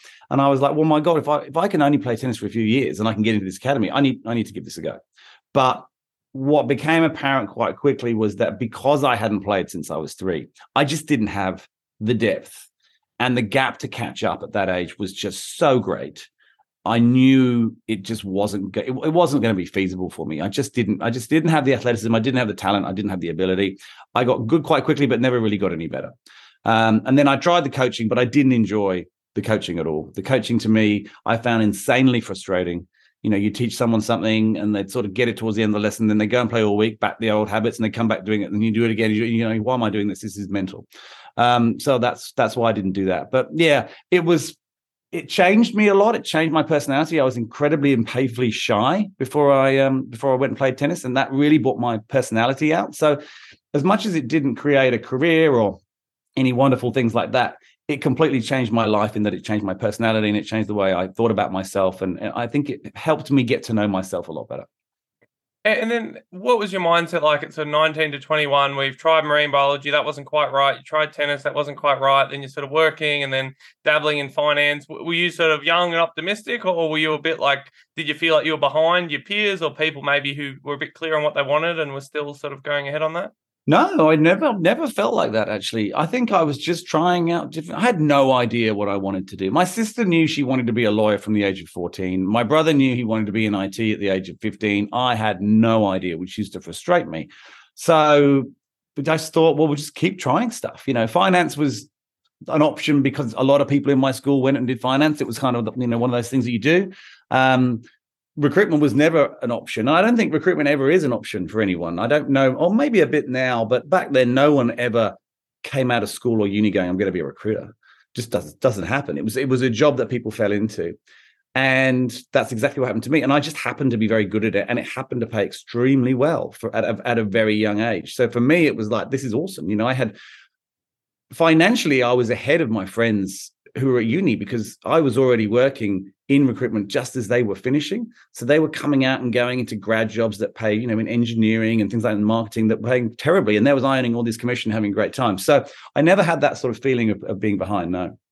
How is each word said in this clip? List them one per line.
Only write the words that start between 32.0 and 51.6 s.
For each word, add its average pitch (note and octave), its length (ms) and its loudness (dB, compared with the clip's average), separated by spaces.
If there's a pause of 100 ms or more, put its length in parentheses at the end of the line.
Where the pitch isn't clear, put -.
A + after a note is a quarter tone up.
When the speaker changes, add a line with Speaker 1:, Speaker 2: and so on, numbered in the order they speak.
Speaker 1:
frustrating. F2+ 640 -4 (360)
You G#2+ 80 0
know, G#2 60 2
you G2+ 160 0
teach A#2 240 -4
someone A2+ 240 2
something A2 560 0
and G#2 180 -2
they G2 140 -2
sort B2 160 -4
of F#2+ 100 -8
get A#2+ 140 0
it G#2+ 80 -4
towards A2 200 -4
the A2+ 60 0
end G#2+ 80 2
of G#2 100 0
the G#2 40 -2
lesson, G#2+ 240 0
then G#2+ 100 2
they G#2+ 80 2
go A#2+ 140 2
and A2+ 100 0
play A2+ 140 2
all G#2 120 2
week, A2 220 0
back - 220 -4
the A2 100 -2
old G#2+ 180 0
habits, A2 300 -2
and A2+ 60 -2
they G#2+ 60 0
come A#2 180 -2
back F#2 160 -2
doing G#2+ 180 0
it, - 80 -6
and G#2 140 -2
you A2+ 80 0
do A2+ 120 2
it A#2 60 2
again. A2 220 0
You, G#2+ 100 0
you A2+ 260 0
know, A2+ 140 -2
"Why B2+ 120 -2
am A#2+ 100 -2
I G#2+ 60 0
doing G#2 180 -2
this? F#2+ 140 -8
This G2 140 -10
is G2+ 120 -8
mental." F#2+ 400 -6 (480)
Um, A#2+ 420 2
so C3+ 200 2
that's, - 340 -4
that's A2+ 240 0
why A#2 140 2
I - 20 2
didn't F#2+ 200 -2
do G2 120 -2
that. F2+ 260 -2
But C3 240 0
yeah, D3+ 320 2 (240)
it F3 140 2
was, E3 320 0 (560)
it D#3+ 160 -10
changed G3+ 440 4
me G#3+ 140 2
a G3+ 80 4
lot. G#3 220 4
It - 80 -8
changed D#3+ 280 0
my D#3 120 2
personality. D3+ 560 0
I C3 40 4
was B2 120 0
incredibly C#3+ 560 0
and A#2 120 2
painfully B2 460 -2
shy C3 580 0 (120)
before C#3+ 320 2
I, C3+ 260 4
um, C3+ 280 0
before B2 260 -2
I C3 40 2
went C3 140 0
and - 80 -8
played C3+ 180 0
tennis, D#3 280 -2
and B2+ 120 -4
that C3+ 140 -2
really D3 280 4
brought C3 200 0